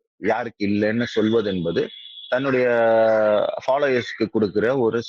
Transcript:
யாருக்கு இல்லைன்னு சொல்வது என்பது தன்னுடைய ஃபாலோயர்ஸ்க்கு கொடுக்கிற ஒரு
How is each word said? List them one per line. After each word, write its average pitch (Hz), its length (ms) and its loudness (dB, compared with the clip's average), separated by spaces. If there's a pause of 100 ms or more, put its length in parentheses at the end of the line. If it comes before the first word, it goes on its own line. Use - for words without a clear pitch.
(180)
யாருக்கு 110 500 -4
இல்லைன்னு 107 360 0
சொல்வது 110 460 0
என்பது 87 380 -2 (420)
தன்னுடைய 127 380 0 (1000)
ஃபாலோயர்ஸ்க்கு 131 640 -2
கொடுக்கிற 107 460 0
ஒரு 117 320 0